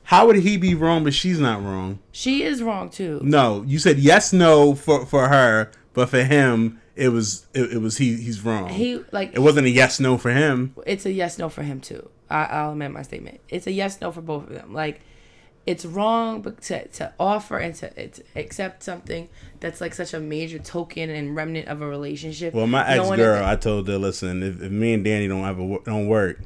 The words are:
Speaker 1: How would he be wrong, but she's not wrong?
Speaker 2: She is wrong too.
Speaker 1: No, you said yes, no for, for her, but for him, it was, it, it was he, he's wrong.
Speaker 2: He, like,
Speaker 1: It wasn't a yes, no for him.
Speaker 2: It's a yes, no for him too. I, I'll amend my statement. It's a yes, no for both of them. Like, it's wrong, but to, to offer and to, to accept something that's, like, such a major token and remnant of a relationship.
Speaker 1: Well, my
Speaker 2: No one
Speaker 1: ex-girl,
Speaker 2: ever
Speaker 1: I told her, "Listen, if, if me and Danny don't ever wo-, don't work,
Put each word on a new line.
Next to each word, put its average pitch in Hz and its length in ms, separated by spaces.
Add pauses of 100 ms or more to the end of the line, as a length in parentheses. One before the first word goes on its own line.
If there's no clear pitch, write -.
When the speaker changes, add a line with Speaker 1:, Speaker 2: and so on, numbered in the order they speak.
Speaker 1:
How 190 240
would 214 100
he 196 180
be 180 200
wrong, 160 280
but 147 100
she's 180 260
not 113 220
wrong? 95 380 (140)
Speaker 2:
She 269 300
is 285 200
wrong 190 260
too. 165 320
Speaker 1:
No, 127 460
you 143 120
said 151 200
yes, 165 320
no 156 440
for, 139 300
for 131 220
her, 117 440 (220)
but 123 140
for 127 160
him, 123 560 (160)
it 131 140
was, 113 440
it, 123 200
it 120 60
was 110 180
he, 123 180
he's 113 300
wrong. 107 240
Speaker 2:
He, 240 420
like, 196 220
Speaker 1:
It - 60
wasn't 143 280
a 123 40
yes, 127 280
no 131 180
for 120 140
him. 131 420 (140)
Speaker 2:
It's 190 180
a 190 60
yes, 175 260
no 165 120
for 147 140
him 139 180
too. - 280 (200)
I, 151 160
I'll 151 260
amend 147 220
my 147 80
statement. - 480
It's 185 180
a 190 60
yes, 196 260
no 170 140
for 165 80
both 151 220
of - 100
them. - 200
Like, 151 280 (680)
it's 175 160
wrong, 220 600
but 202 180
to, - 280
to - 300
offer 202 380
and 165 160
to, - 360
to - 140 (120)
accept 185 480
something 170 460 (300)
that's, 165 220
like, 165 140
such 175 180
a 165 60
major 156 400
token 165 500
and 147 260
remnant 156 320
of 147 140
a 147 60
relationship. 151 680
Speaker 1:
Well, 113 140
my 131 280
Speaker 2:
No 185 100
one 190 140
Speaker 1:
ex-girl, 110 180
Speaker 2:
ever 101 60
Speaker 1:
I 98 120
told 104 320
her, 101 100
"Listen, 92 460
if, 95 180
if 95 100
me 110 220
and 107 100
Danny 104 240
don't 95 160
ever 92 200
wo-, 95 200
don't 107 220
work, 104 400